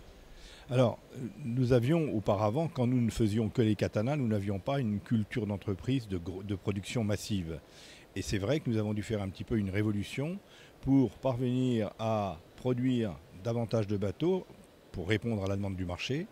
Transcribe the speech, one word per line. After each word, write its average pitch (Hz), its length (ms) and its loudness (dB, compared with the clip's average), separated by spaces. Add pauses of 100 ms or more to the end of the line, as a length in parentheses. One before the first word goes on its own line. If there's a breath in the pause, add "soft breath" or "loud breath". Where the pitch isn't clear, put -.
(720 soft breath)
Alors, 123 280 4 (460)
nous 120 280 2
avions 135 420 4
auparavant, 107 540 2
quand 123 180 0
nous 123 140 4
ne 113 100 4
faisions 107 400 2
que - 100 0
les 110 140 6
katanas, 110 420 0
nous 127 120 0
n'avions 101 320 0
pas 139 200 -2
une 104 200 0
culture 107 460 0
d'entreprise 107 640 -2
de 95 80 -2
gro-, 90 260 -6
de 104 120 -4
production 101 500 -2
massive. 95 540 -2 (580 soft breath)
Et 98 60 -4
c'est - 160 -2
vrai 123 220 0
que 127 100 -4
nous 110 80 2
avons 107 160 0
dû 104 80 -4
faire 107 180 -2
un 95 80 -4
petit 95 160 -10
peu 120 140 0
une 98 120 0
révolution 107 680 -2 (420 soft breath)
pour 131 300 4
parvenir 123 880 0
à 107 400 0 (180)
produire 123 560 0 (300)
davantage 117 460 0
de 104 100 0
bateaux 151 480 0 (460)
pour 87 160 -6
répondre 107 360 0
à 95 40 0
la 98 80 0
demande 98 200 -4
du 92 80 -4
marché. 123 480 -4